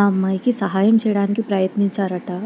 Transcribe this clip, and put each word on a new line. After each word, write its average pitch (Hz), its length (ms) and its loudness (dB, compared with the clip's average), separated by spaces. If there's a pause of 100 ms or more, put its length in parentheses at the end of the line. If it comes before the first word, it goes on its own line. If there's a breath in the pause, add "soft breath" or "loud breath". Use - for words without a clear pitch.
అమ్మాయికి 190 460 0
సహాయం 196 440 2
చేయడానికి 202 460 0
ప్రయత్నించారట. 190 880 -2 (160)